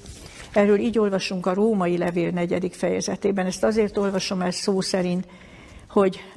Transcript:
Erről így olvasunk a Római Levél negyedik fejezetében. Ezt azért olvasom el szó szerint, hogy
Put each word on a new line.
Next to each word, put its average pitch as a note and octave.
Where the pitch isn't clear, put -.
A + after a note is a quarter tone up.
Erről G3+
így A3+
olvasunk F#3+
a F#3
Római F#3+
Levél F3
negyedik F3+
fejezetében. F#3+
Ezt F#3
azért G#3+
olvasom G3
el F3+
szó F#3+
szerint, F3+
hogy F#3+